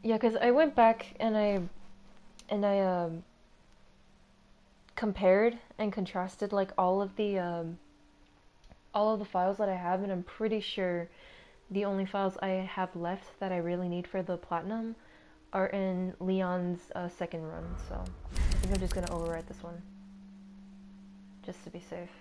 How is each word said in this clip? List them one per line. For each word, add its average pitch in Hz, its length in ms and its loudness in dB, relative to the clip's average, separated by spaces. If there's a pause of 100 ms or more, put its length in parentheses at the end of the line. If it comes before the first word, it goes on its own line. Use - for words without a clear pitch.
Yeah, 220 160 2
'cause 226 180 4
I 240 140 4
went 294 240 6
back 226 440 6
and 220 160 2
I, 208 280 2 (880)
and 202 160 2
I, 196 140 4
um, 175 440 2 (1700)
compared 202 640 6 (200)
and 214 120 0
contrasted, 190 640 -4
like, 196 240 2
all 190 240 4
of 196 160 -4
the, 202 220 0
um, 170 400 -4 (1120)
all 214 220 4
of 202 40 0
the 208 60 -4
files 190 320 2
that 208 140 2
I 185 60 0
have, 180 260 0
and 196 100 -2
I'm 180 120 -2
pretty 220 360 -2
sure 175 480 -2 (600)
the 196 160 0
only 196 180 0
files 196 380 0
I 196 60 -2
have 190 460 -2
left 175 460 -6
that 190 100 -2
I 180 60 0
really 175 320 0
need 175 180 -2
for 190 160 -4
the 175 140 -2
platinum 214 580 -4 (600)
are 190 140 2
in 185 520 0
Leon's, 180 720 0
uh, 175 140 -4
second 170 380 -6
run, 165 180 -8 (240)
so - 60 -6 (400)
I - 40 0 (180)
think 190 180 2
I'm 185 60 4
just 185 140 0
gonna 175 120 -2
overwrite 165 400 -4
this - 160 -14
one, 170 180 -10 (1600)
just - 220 -12
to 175 60 -12
be 175 100 -12
safe. 175 300 -10 (100)